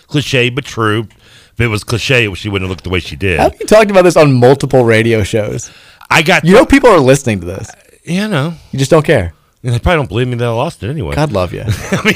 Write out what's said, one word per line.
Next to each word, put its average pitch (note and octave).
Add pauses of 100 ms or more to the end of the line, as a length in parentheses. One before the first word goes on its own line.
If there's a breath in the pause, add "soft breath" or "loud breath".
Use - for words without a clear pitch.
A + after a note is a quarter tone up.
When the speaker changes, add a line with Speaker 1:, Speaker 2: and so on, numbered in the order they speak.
Speaker 1:
cliche, B2
but B2
true. A2 (460 soft breath)
If -
it A#2
was G#2
cliche, A2+
she -
wouldn't G2
have -
looked F#2
the -
way F#2
she -
did. F2
Speaker 2:
How F4+
have -
you A4
talked G#3+
about F#3+
this F3+
on D3
multiple B2+
radio A2
shows? A2 (400 loud breath)
Speaker 1:
I D3
got D#3+
Speaker 2:
You F3
know B3
people C#4
are F#3
listening B2
to E2+
this. F#2+ (360)
Speaker 1:
Yeah, F#3
I -
know. E3 (180)
Speaker 2:
You C3+
just C3+
don't D#3
care. G2+ (300)
Speaker 1:
And B2
they -
probably F3
don't C#3
believe B2
me B2
that A#2+
I -
lost B2
it G2
anyway. A2+
Speaker 2:
God D3
love F#2
you. G2
Speaker 1:
<laughs> -
I - (140)